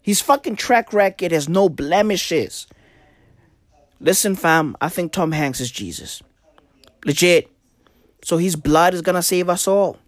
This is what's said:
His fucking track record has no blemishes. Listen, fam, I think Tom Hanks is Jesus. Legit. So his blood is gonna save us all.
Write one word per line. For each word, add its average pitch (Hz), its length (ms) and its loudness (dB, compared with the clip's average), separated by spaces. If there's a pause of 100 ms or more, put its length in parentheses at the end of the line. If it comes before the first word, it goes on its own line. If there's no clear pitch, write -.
His 202 180 -2
fucking 285 380 0
track - 340 0
record 196 400 0
has 151 160 -2
no 185 220 2
blemishes. 165 960 -2 (1400)
Listen, 190 320 0
fam, 160 460 0
I 156 80 -2
think 170 220 -6
Tom 165 200 -2
Hanks 139 280 -4
is 123 100 -6
Jesus. - 540 -14 (840)
Legit. 170 420 2 (760)
So 170 140 -2
his 175 180 0
blood 160 400 4
is 170 80 -6
gonna 180 180 0
save 175 260 0
us 180 200 0
all. 196 300 2 (100)